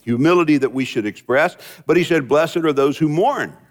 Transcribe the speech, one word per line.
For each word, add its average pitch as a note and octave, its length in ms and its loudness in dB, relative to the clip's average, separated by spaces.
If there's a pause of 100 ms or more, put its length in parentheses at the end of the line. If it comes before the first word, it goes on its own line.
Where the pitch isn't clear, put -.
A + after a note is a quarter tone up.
humility D3+ 540 2
that C3 160 -2
we B2+ 140 -4
should A2+ 180 -4
express, C3 500 -2 (320)
but D#3 120 2
he F3 60 2
said, D#3+ 220 0
"Blessed D3 380 0
are D#3 80 2
those C#3 240 0
who D#3 140 0
mourn E3+ 440 -2 (160)